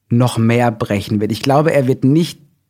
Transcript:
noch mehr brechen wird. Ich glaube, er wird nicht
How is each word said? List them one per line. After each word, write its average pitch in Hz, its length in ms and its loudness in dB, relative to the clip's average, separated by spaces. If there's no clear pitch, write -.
noch 120 300 0
mehr 117 340 2
brechen 107 480 -4
wird. 107 100 -4
Ich 110 120 -6
glaube, 147 300 2
er 135 140 2
wird 127 180 -2
nicht 151 360 0